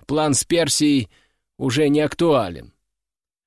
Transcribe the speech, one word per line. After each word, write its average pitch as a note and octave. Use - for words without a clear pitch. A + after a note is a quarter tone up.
план D3+
с -
Персией D3
уже C3+
не D3
актуален. A#2+